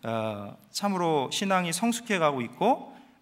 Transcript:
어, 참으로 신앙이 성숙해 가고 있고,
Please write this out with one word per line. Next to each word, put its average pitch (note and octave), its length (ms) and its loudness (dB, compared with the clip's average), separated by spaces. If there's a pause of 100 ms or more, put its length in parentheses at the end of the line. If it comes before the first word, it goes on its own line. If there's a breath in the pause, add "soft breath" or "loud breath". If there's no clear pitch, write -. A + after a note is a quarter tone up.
어, A2 520 -4 (160)
참으로 E3+ 640 0
신앙이 F#3 400 2
성숙해 A3+ 460 0
가고 C#3+ 240 2
있고, G#3 520 0 (280 loud breath)